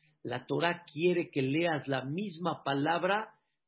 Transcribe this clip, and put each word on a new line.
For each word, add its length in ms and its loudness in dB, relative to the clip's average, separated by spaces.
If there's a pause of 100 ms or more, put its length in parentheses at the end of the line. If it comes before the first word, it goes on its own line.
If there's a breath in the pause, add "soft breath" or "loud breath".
(280)
la 180 -6
Torá 380 0
quiere 460 0
que 120 0
leas 460 0
la 160 0
misma 580 -4
palabra 680 0 (380)